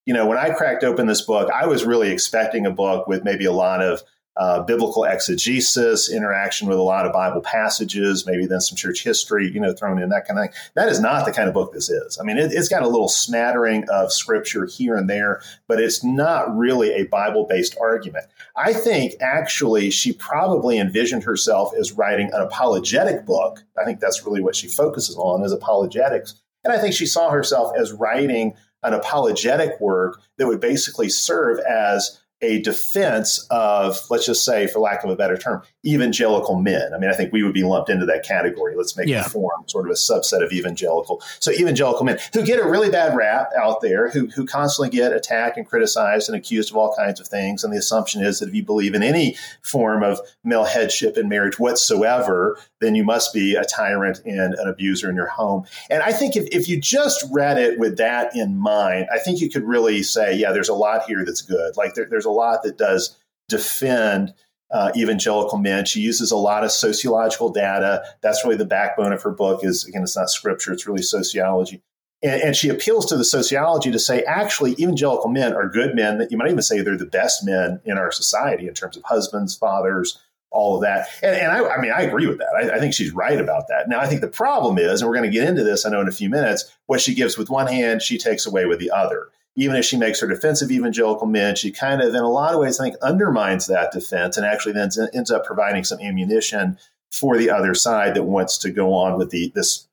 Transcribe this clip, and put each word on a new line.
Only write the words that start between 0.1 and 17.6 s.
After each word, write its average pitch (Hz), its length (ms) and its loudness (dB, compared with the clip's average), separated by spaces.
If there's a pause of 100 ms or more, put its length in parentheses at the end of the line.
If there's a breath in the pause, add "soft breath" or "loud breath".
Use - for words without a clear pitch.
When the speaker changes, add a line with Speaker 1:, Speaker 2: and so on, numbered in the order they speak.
Speaker 1:
know, 120 140 4
when 113 100 2
I 156 140 0
cracked 131 340 0
open 120 220 2
this 104 140 0
book, 104 300 0
I 143 140 0
was 139 180 2
really 113 260 2
expecting 110 560 0
a 95 60 0
book 98 360 0
with 95 180 -2
maybe 98 180 0
a 92 80 2
lot 92 300 2
of, 90 200 0 (380 soft breath)
uh, 90 220 2
biblical 113 420 0
exegesis, 113 1080 0
interaction 101 560 -2
with 95 100 2
a 92 60 2
lot 92 240 2
of - 40 -2
Bible 92 300 0
passages, 101 880 -2
maybe 90 180 0
then 90 160 -2
some - 140 -4
church - 280 -6
history, 104 480 0
you 104 80 -6
know, 95 140 0
thrown 95 260 -2
in, 90 100 -2
that 101 180 -2
kind 101 120 -2
of 104 60 -2
thing. - 80 -10 (220 loud breath)
That 214 140 2
is - 100 2
not 120 260 2
the 113 60 -2
kind 107 160 0
of 92 80 -2
book 95 180 0
this - 160 -6
is. - 320 -4
I - 20 -8
mean, 107 140 -2
it, 156 140 0
it's 165 180 0
got 175 140 2
a 123 40 2
little 113 220 2
smattering 117 800 0
of 98 240 2
scripture 107 540 -2
here 120 280 -2
and 95 140 0
there, 104 320 0 (260 loud breath)
but 113 140 2
it's - 220 0
not 135 520 0
really 120 380 2
a 98 140 0
Bible-based 101 720 0